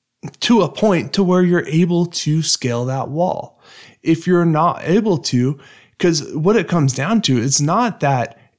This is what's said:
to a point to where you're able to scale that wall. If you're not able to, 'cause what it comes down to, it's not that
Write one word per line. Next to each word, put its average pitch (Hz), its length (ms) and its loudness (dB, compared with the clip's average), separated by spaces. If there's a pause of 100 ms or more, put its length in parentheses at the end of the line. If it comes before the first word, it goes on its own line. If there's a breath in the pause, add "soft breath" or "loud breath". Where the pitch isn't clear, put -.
(380)
to 226 240 4
a 151 100 -2
point 185 420 0
to 196 100 0
where 180 180 2
you're 175 240 0
able 175 400 0
to 160 360 -2
scale 123 420 -2
that 131 240 -6
wall. - 520 -6 (420 loud breath)
If 165 240 0
you're 175 180 4
not 165 400 0
able 190 340 0
to, 127 400 -2 (400 loud breath)
'cause 160 360 0
what 170 220 2
it - 100 0
comes 147 280 0
down 196 260 0
to, 131 160 0
it's 131 240 0
not 185 400 0
that 139 380 -2 (200 soft breath)